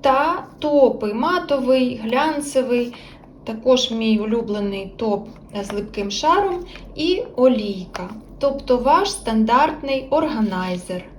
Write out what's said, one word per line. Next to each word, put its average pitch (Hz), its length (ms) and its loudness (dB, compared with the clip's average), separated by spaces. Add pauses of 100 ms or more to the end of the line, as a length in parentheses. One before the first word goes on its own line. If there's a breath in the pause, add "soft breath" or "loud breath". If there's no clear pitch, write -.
та 294 460 2 (120)
топи, 240 540 4
матовий, 262 880 0
глянцевий, 247 880 0 (500 loud breath)
також 233 480 0
мій 220 280 2
улюблений 208 800 -4
топ 208 300 -2 (360)
з 196 100 -10
липким 202 380 -6
шаром 359 540 2 (300 loud breath)
і 359 280 0 (120)
олійка, 208 760 0 (300)
тобто 269 380 0
ваш 320 340 2
стандартний 262 1000 0
органайзер. 185 960 -2 (140)